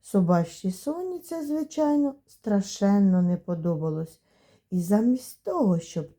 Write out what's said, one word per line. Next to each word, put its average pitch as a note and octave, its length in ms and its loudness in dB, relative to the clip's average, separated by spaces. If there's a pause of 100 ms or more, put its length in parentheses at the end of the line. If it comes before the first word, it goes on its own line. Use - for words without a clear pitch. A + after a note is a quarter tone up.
Собачці F3 680 0
Соні F4 480 -6
це, E4 280 -10
звичайно, D4 680 0 (120)
страшенно G3 960 2
не F3 140 2
подобалось. D#3+ 840 -4 (500)
І F3+ 100 0
замість A3 640 0
того, A#3 340 2
щоб - 400 -8